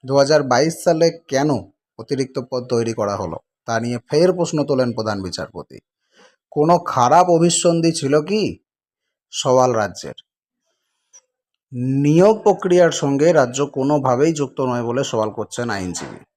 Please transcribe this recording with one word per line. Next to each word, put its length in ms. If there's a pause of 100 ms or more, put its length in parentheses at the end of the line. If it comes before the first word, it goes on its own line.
দু 120
হাজার 280
বাইশ 380
সালে 260 (220)
কেন 200 (500)
অতিরিক্ত 380 (100)
পদ 200
তৈরি 260
করা 220
হলো, 220 (260)
তা 160
নিয়ে 260
ফের 280
প্রশ্ন 320
তোলেন 280
প্রধান 280
বিচারপতি। 560 (720)
কোনো 240 (120)
খারাপ 420
অভিসন্ধি 640
ছিল 280
কি? 220 (920)
সওয়াল 400
রাজ্যের। 440 (1800)
নিয়োগ 440
প্রক্রিয়ার 520
সঙ্গে 380
রাজ্য 260 (120)
কোনোভাবেই 640
যুক্ত 280
নয় 240
বলে 180
সওয়াল 280
করছেন 380
আইনজীবী। 500 (180)